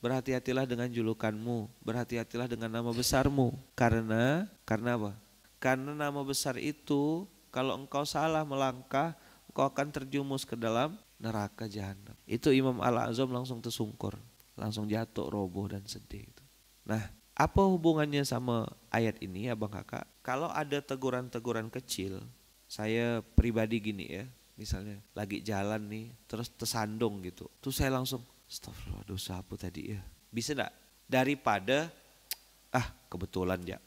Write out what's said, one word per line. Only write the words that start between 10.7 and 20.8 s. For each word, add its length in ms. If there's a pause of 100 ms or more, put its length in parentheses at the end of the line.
neraka 480
jahanam." 560
Itu 240
Imam 320
Al-A'zam 480
langsung 320
tersungkur, 560 (400)
langsung 320
jatuh, 400
roboh 400
dan 160
sedih. 400 (560)
Nah, 320 (240)
apa 240
hubungannya 640
sama 400 (240)
ayat 320
ini, 320
abang 160
kakak? 400 (160)
Kalau 240
ada 320